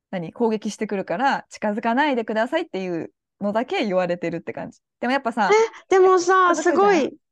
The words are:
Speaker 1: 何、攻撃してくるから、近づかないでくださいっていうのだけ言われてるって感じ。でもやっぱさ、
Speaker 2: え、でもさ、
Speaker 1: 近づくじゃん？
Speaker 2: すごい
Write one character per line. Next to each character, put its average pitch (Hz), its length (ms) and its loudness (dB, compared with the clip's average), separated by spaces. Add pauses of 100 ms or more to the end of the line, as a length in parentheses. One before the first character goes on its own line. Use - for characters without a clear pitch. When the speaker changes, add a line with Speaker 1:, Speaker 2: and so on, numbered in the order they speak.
(120)
Speaker 1:
何、 175 200 -8
攻 233 180 0
撃 214 200 -4
し - 60 -12
て 214 100 -6
く 202 100 -6
る 190 80 -4
か 165 120 -6
ら、 247 320 -2
近 - 240 -6
づ 214 80 -4
か 233 160 -2
な 294 120 2
い 277 60 0
で 233 100 -4
く 214 100 -6
だ 220 120 0
さ 311 120 -2
い 370 40 -2
っ 330 80 -10
て 190 120 -6
い 185 60 -6
う 165 240 -6 (280)
の 202 120 -4
だ 220 140 0
け 370 180 -2
言 190 100 -2
わ 185 120 0
れ 175 100 -2
て 170 140 -6
る 165 80 -6
っ - 20 -8
て - 120 -12
感 - 180 -12
じ。 - 100 -20 (200)
で - 60 -4
も 247 60 0
や 277 60 0
っ 269 40 -6
ぱ 226 100 -4
さ、 214 200 0
Speaker 2:
え、 - 20 4 (360)
で 381 100 6
も 370 180 6
さ、 359 360 4
Speaker 1:
近 - 0 -
づ - 20 -
く 311 60 -6
じ 349 60 2
ゃ 349 40 2
ん？ - 20 2
Speaker 2:
す 330 60 2
ご 403 120 4
い 302 240 0 (160)